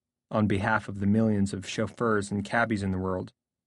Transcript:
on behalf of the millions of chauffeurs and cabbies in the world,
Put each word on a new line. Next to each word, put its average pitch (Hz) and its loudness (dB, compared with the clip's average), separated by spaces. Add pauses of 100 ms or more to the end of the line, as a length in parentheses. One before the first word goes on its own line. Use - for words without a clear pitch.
(300)
on 107 2
behalf 104 0
of 101 -8
the 101 0
millions 104 2
of 95 -8
chauffeurs 107 -2
and 101 -4
cabbies 113 0
in 98 0
the 92 -2
world, 95 -4 (340)